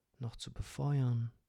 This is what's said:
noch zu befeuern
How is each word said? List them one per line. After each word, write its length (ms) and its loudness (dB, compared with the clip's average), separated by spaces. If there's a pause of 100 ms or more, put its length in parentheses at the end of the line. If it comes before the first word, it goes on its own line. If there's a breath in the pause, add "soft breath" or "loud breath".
(200 soft breath)
noch 160 -6
zu 160 -10
befeuern 800 2 (160)